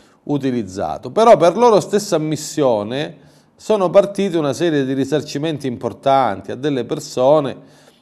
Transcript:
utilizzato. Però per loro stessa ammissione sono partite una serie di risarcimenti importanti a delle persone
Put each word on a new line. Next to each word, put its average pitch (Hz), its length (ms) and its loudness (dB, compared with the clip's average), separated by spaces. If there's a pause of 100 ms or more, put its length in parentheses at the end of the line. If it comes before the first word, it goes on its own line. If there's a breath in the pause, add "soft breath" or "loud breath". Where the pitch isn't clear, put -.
(240 loud breath)
utilizzato. 101 880 -4
Però 214 260 4
per 170 220 2
loro 226 220 4
stessa 202 380 -2
ammissione 143 1120 -4 (280 loud breath)
sono 196 340 0
partite 196 480 2
una 147 160 0
serie 147 320 0
di 131 80 -4
risarcimenti 143 720 -4
importanti 117 840 0
a 107 40 -6
delle 127 300 -2
persone 143 920 0 (240 loud breath)